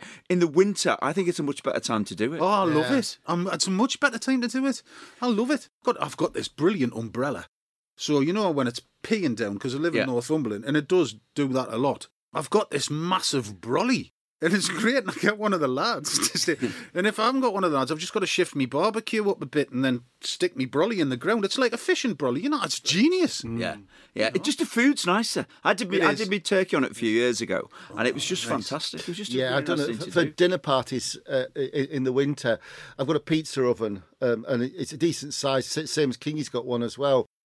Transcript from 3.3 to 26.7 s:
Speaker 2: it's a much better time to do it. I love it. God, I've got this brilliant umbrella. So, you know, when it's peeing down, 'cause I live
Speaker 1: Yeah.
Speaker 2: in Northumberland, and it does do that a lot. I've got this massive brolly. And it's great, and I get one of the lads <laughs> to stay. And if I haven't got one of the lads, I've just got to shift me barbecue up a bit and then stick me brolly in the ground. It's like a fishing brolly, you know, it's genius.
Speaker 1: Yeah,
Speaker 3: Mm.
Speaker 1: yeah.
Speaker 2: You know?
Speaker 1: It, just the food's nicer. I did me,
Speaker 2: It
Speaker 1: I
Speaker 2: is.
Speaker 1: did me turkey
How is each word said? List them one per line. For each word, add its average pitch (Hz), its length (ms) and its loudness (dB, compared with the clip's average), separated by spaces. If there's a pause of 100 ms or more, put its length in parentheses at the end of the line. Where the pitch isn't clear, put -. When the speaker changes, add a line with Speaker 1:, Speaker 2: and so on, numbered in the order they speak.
Speaker 2:
it's 170 180 -2
a - 20 0
much 196 300 0
better 262 180 0
time 262 240 0
to 240 60 -2
do 262 180 -2
it. 269 160 0 (400)
I 233 60 0
love 240 240 2
it. - 180 -2 (140)
God, - 180 2
I've - 160 -4
got - 160 0
this - 140 -4
brilliant 147 480 0
umbrella. 113 500 -4 (520)
So, 147 220 2
you 151 140 2
know, 208 160 2
when 143 180 2
it's 120 140 -6 (220)
peeing 175 320 0
down, 101 240 -2
'cause 127 160 -4
I - 20 -4
live 160 160 0
Speaker 1:
Yeah. 110 100 2
Speaker 2:
in 131 60 -2
Northumberland, 120 560 -2
and 156 100 0
it 151 120 0
does 151 300 2 (180)
do 143 140 2
that 127 220 0
a 113 60 -4
lot. - 300 -2 (260)
I've - 160 -6
got 208 220 2
this 139 180 -2
massive 147 720 -2
brolly. 170 500 0 (320)
And 170 120 4
it's 185 140 0
great, 226 280 0
and 190 140 -2
I - 20 -12
get 214 240 0
one 208 160 0
of 180 60 0
the 147 80 2
lads 151 500 -2
<laughs> - 140 0
to - 80 -6
stay. 156 180 0 (380)
And 180 100 0
if 208 140 0
I 220 60 2
haven't 262 160 2
got 240 120 2
one 190 100 0
of 170 80 4
the 143 60 2
lads, 131 140 0
I've 156 80 -2
just 175 120 -8
got 214 100 2
to 190 40 4
shift 170 300 0
me 139 100 2
barbecue 196 640 0
up - 100 0
a 147 60 -6
bit 143 260 -2
and 127 140 0
then 127 160 0 (200)
stick - 360 -2
me 135 80 -2
brolly 170 340 0
in 147 100 2
the 131 80 -2
ground. 196 280 0
It's - 140 -4
like 247 140 2
a 233 40 -4
fishing 254 380 0
brolly, 135 260 0
you 262 80 -2
know, 302 140 0
it's 160 160 -4
genius. 311 640 2
Speaker 1:
Yeah, 120 80 -8
Speaker 3:
Mm. 117 80 -4
Speaker 1:
yeah. 87 160 -4 (400)
Speaker 2:
You - 80 -2
know? 113 100 2
Speaker 1:
It, 190 100 0
just 294 140 0
the 320 80 0
food's 254 400 2
nicer. 185 400 0 (180)
I 202 120 2
did 190 160 -4
me, 196 60 2
Speaker 2:
It 180 80 4
Speaker 1:
I 151 80 4
Speaker 2:
is. 143 40 -2
Speaker 1:
did 208 120 -2
me 196 100 0
turkey 185 360 2